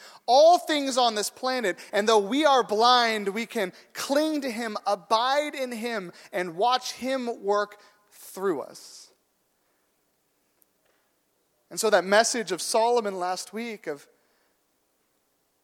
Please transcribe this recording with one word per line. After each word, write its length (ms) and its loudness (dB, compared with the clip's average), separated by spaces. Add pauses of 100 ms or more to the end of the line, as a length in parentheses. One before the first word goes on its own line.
(260)
all 320 8
things 400 -2
on 160 2
this 160 -4
planet. 480 -4 (140)
And 160 0
though 100 6
we 260 0
are 200 4
blind, 640 2
we 180 -6
can 260 -6 (220)
cling 460 -2
to 100 -6
him, 340 -8
abide 680 -2
in 160 -8
him, 420 -8 (200)
and 240 -6
watch 360 -2
him 520 -6
work 360 -2 (300)
through 500 -6
us. 500 -18 (2500)
And 100 -10
so 100 0
that 140 4
message 480 2
of 80 -6
Solomon 580 0
last 340 -8
week 340 -10
of 200 -12 (1600)